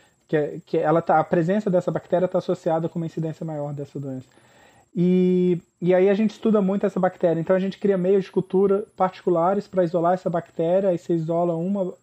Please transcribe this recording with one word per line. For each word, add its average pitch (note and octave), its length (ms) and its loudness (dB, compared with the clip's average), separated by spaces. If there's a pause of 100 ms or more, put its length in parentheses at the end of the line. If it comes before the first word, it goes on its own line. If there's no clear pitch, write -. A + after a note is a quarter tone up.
(280)
que - 80 -2
é, D3+ 300 -2
que - 120 -2
ela D#3+ 240 2
tá, D#3+ 200 2
a - 20 2
presença F#3 460 0
dessa F3+ 200 2
bactéria E3+ 380 -2
tá F3+ 120 -2
associada E3 500 -2
com F#3 100 -8
uma E3 60 -6
incidência D#3+ 400 -8
maior D3 280 -8
dessa C#3+ 240 -12
doença. C3+ 300 -10 (640)
E, F3+ 680 2 (200)
e F3 120 2
aí F#3 160 4
a G3+ 40 4
gente G#3+ 180 0
estuda G#3+ 300 0
muito G3 240 -2
essa G3 140 -2
bactéria. F3+ 400 0
Então E3 160 0
a F#3 40 2
gente F#3+ 200 -6
cria G3 180 2
meios F#3+ 280 0
de - 80 -20
cultura G3 520 0 (120)
particulares F#3 680 0
pra F#3 200 0
isolar E3+ 300 0
essa F3+ 140 -4
bactéria, E3+ 600 -2
aí F3 80 0
você - 160 -4
isola E3 420 0
uma F3+ 480 -4